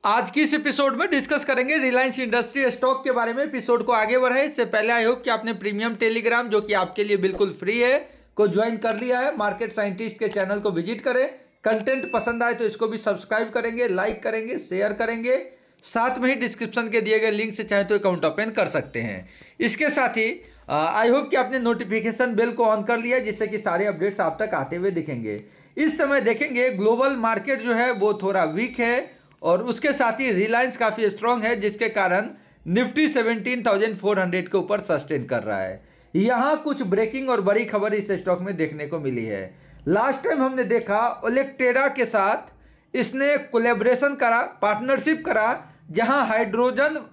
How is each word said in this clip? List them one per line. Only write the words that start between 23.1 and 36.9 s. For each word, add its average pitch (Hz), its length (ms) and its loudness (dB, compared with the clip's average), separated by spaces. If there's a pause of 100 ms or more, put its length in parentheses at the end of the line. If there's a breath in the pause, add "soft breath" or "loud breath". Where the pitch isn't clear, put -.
जिससे 214 280 -4
कि 208 100 -6
सारे 196 280 0
अपडेट्स 196 340 -2
आप 165 220 0
तक 214 140 -2
आते - 200 -4
हुए 185 160 -2
दिखेंगे। 120 520 -6 (340 loud breath)
इस 302 200 0
समय 277 240 2
देखेंगे 247 480 0
ग्लोबल 233 460 2
मार्केट 226 460 -2
जो 233 120 0
है 240 180 2
वो 208 220 2
थोड़ा 190 300 0
वीक 180 360 -2
है 240 360 0 (280 loud breath)
और 180 200 4
उसके 247 300 0
साथ 240 200 2
ही 226 320 0
Reliance 247 300 0
काफ़ी 220 340 0
स्ट्रॉन्ग 214 340 0
है, 226 180 0
जिसके 208 280 -2
कारण 196 360 2 (480 loud breath)
Nifty 254 360 2
सेवनटीन 233 580 0
थाउजेंड 208 300 2
फ़ोर 190 220 0
हंड्रेड 180 300 0
के 196 80 0
ऊपर 202 220 0
सस्टेन 151 460 -2
कर 117 180 -2
रहा 101 180 -2
है। 95 220 -6 (320 soft breath)
यहाँ 247 460 2
कुछ 285 200 -4
ब्रेकिंग 220 480 -2